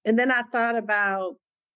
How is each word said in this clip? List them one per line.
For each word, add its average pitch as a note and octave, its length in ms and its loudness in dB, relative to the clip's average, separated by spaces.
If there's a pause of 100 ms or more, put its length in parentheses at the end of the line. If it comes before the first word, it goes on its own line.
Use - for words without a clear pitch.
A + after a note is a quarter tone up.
And A3+ 140 2
then B3+ 120 2
I B3 120 0
thought A#3 340 -2
about G3+ 600 -2 (400)